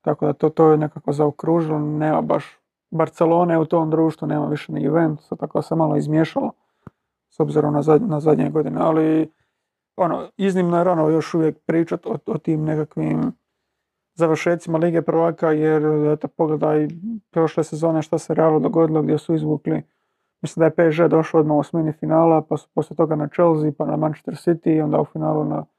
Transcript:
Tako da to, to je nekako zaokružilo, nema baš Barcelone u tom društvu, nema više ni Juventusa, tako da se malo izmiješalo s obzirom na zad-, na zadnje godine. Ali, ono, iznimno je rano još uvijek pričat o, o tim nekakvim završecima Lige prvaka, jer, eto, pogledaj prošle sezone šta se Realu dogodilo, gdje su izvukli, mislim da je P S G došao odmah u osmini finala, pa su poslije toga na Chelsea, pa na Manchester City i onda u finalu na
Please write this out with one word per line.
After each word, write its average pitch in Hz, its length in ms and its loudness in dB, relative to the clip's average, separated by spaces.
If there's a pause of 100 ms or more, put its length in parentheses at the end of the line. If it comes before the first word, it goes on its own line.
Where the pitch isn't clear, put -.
Tako 151 260 -2
da 147 60 0
to, 156 160 0
to 156 220 4
je 156 60 6
nekako 151 360 -4
zaokružilo, 156 640 -2
nema 151 420 -2
baš 156 240 -2 (460)
Barcelone 165 680 2
u 156 60 2
tom 160 260 0
društvu, 160 380 0
nema 151 180 -2
više 151 260 -6
ni 147 100 -4
Juventusa, 156 540 -2
tako - 220 -6
da 156 40 -2
se 160 120 -6
malo 156 220 0
izmiješalo 156 560 -2 (800)
s - 100 -12
obzirom 147 340 0
na 147 80 0
zad-, 156 260 4
na 151 120 -2
zadnje 151 300 2
godine. 151 300 -2
Ali, 160 500 0 (680)
ono, 170 400 -2
iznimno 180 420 0
je 170 60 2
rano 160 240 2
još 156 260 -2
uvijek 156 320 0
pričat 165 400 -2
o, 185 200 -6
o 185 120 -4
tim 156 260 -4
nekakvim 156 680 -4 (840)
završecima 165 640 0
Lige 165 240 0
prvaka, 165 480 0
jer, 156 320 2 (300)
eto, 156 160 -4
pogledaj 156 600 0 (420)
prošle 160 340 0
sezone 160 380 0
šta 160 160 -4
se 156 160 -4
Realu 156 260 4
dogodilo, 156 420 2
gdje 151 160 0
su - 160 -2
izvukli, 151 480 -2 (600)
mislim 160 180 -6
da 165 40 4
je 156 100 2
P 165 180 4
S 151 40 -2
G 165 120 4
došao 160 320 2
odmah 151 160 2
u - 20 4
osmini 156 340 -2
finala, 160 500 2
pa 156 140 -4
su - 180 -12
poslije 156 220 -6
toga 156 200 0
na 151 120 -4
Chelsea, 156 500 2
pa 160 60 -4
na 151 120 -2
Manchester 156 380 -4
City 165 420 0
i 156 40 2
onda 151 200 0
u 151 40 0
finalu 156 400 -4
na 151 200 -6 (140)